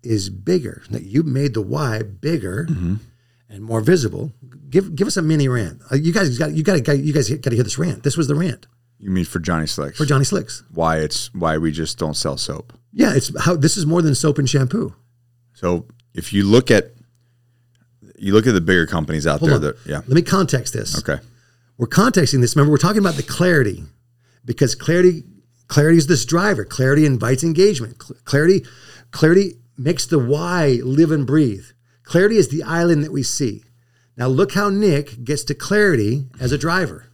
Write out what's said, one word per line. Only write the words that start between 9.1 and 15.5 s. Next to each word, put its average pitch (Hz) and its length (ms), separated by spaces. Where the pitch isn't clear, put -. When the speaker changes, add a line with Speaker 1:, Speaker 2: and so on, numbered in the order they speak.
Speaker 2:
mean 92 140
for - 140
Johnny 80 280
Slicks? 73 300
Speaker 1:
For 151 80
Johnny 139 200
Slicks. - 380
Speaker 2:
Why 80 260
it's, - 360
why 82 240
we 80 140
just 78 260
don't 78 180
sell 69 200
soap. - 360
Speaker 1:
Yeah, - 220
it's 139 160
how, 170 120
this 156 200
is 143 100
more 170 160
than 151 120
soap 147 240
and 135 100
shampoo. 135 460